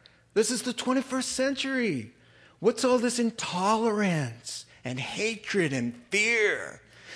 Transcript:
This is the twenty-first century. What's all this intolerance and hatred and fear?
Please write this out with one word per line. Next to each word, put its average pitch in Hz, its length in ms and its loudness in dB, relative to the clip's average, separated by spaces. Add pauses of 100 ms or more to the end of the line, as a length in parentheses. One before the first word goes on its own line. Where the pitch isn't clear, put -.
(340)
This 214 160 4
is 240 100 -2
the 240 140 -4
twenty-first 254 580 -2
century. 240 800 -2 (500)
What's 240 220 2
all 254 160 6
this 240 200 0
intolerance 208 1500 0 (220)
and 127 120 -4
hatred 190 760 -2
and 120 200 -2 (140)
fear? 208 720 0 (360)